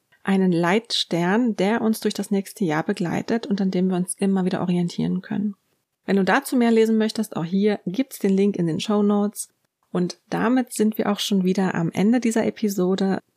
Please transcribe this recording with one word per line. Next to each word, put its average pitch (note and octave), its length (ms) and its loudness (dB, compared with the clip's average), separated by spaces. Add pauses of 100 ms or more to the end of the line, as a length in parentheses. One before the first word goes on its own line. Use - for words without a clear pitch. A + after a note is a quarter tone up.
(240)
einen F#3+ 300 2
Leitstern, F#3 1040 0
der F#3+ 240 0
uns A3 180 0
durch G#3 140 -2
das - 180 -8
nächste G3 320 -2
Jahr D#3+ 200 0
begleitet G3+ 640 -4
und A3+ 140 -2
an F#3+ 120 0
dem F#3 180 0
wir F#3 80 0
uns F#3 200 -4
immer F#3+ 280 0
wieder - 160 -2
orientieren F3 600 -2
können. G3+ 340 -6 (500)
Wenn F#3+ 100 0
du G3 80 2
dazu A#3+ 320 0
mehr A#3 160 4
lesen A3 260 4
möchtest, G#3+ 380 -2
auch D3+ 80 -4
hier G3 420 0
gibt's G#3 340 -4
den G3 120 2
Link G3 240 2
in F3 100 -2
den D#3+ 140 0
Shownotes. G#3 680 0 (420)
Und F3 280 -2 (100)
damit A#3+ 420 0
sind G#3+ 260 0
wir G#3 140 0
auch G3+ 80 -2
schon G3 240 0
wieder F#3 320 0
am E3 160 0
Ende A#3 300 2
dieser A3 240 0
Episode. G3 760 0 (180)